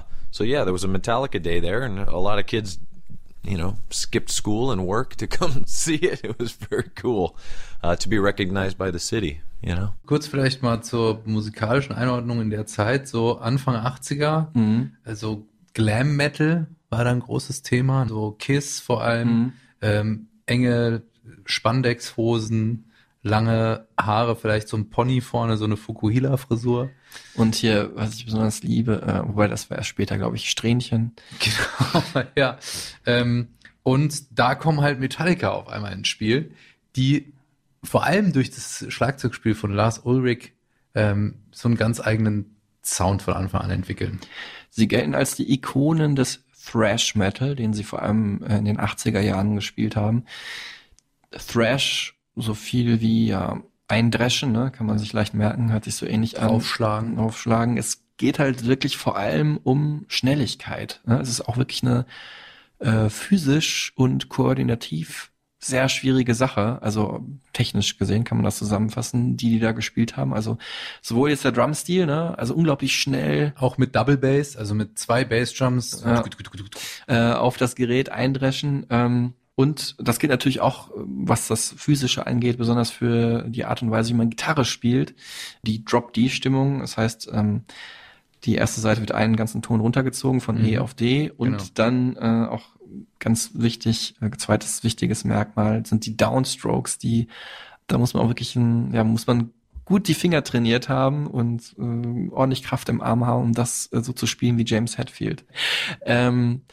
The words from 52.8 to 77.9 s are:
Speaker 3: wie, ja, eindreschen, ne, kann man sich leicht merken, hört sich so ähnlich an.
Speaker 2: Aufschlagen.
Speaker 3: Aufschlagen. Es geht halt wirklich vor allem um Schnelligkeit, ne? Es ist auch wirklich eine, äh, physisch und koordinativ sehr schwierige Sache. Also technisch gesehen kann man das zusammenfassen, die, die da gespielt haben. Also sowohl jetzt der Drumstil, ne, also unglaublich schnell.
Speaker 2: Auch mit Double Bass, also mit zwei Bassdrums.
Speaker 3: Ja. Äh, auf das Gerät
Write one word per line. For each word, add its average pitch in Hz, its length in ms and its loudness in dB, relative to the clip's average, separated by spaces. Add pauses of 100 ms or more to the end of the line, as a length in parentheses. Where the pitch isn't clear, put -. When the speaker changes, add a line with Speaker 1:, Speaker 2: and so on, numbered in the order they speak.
Speaker 3:
wie, 113 260 4
ja, 101 340 -2 (260)
eindreschen, 117 640 2
ne, 123 200 0
kann - 140 -6
man 107 140 0
sich 107 140 -6
leicht 107 200 -2
merken, 110 380 0
hört 107 140 0
sich 110 100 -6
so - 100 -6
ähnlich 113 340 -2
an. 110 100 2
Speaker 2:
Aufschlagen. 113 680 0
Speaker 3:
Aufschlagen. 113 600 0
Es - 260 -6 (140)
geht - 220 0
halt 127 260 0
wirklich 135 320 0
vor - 200 -2
allem 151 460 0
um 147 440 0
Schnelligkeit, - 1000 -4
ne? 123 140 4
Es 131 100 -4
ist 117 180 -4
auch 117 100 -2
wirklich - 260 -2
eine, 123 220 2 (720)
äh, 110 300 2
physisch 143 880 0
und 131 340 0
koordinativ 131 1040 -2 (280)
sehr 131 300 0
schwierige 127 460 2
Sache. 120 460 0
Also 107 440 -2 (280)
technisch - 440 -2
gesehen 101 260 0
kann 117 140 -2
man 113 80 2
das 101 120 -2
zusammenfassen, 110 800 0
die, 117 120 0
die 113 100 4
da 113 120 2
gespielt 113 440 -2
haben. 135 180 -2
Also 110 240 -2 (440)
sowohl 131 300 2
jetzt 139 120 -2
der 131 80 2
Drumstil, 151 540 0
ne, 160 320 -2
also 120 160 -2
unglaublich 147 420 0
schnell. 147 600 0
Speaker 2:
Auch 127 220 0
mit 131 160 2
Double 127 220 4
Bass, 135 380 0
also 104 200 -4
mit 107 240 -4
zwei 120 260 0
Bassdrums. 123 800 -2
Speaker 3:
Ja. 117 180 2 (840)
Äh, 117 260 4
auf 123 240 0
das 123 180 0
Gerät 127 360 0